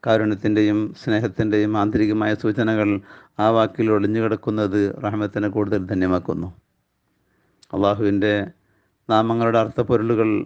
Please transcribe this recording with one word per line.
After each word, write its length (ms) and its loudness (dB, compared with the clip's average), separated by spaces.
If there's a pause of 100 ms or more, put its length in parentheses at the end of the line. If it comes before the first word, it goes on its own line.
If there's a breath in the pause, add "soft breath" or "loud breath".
കാരുണ്യത്തിൻ്റെയും 760 2 (140)
സ്നേഹത്തിൻ്റെയും 840 0
ആന്തരികമായ 580 0
സൂചനകൾ 540 0 (500 loud breath)
ആ 100 4
വാക്കിൽ 420 2
ഒളിഞ്ഞുകിടക്കുന്നത് 880 0 (240)
റഹ്മത്തിനെ 460 -4
കൂടുതൽ 380 -2
ധന്യമാക്കുന്നു. 600 -2 (1300)
അള്ളാഹുവിൻ്റെ 600 0 (760)
നാമങ്ങളുടെ 500 2
അർത്ഥപ്പൊരുളുകൾ 680 0 (160)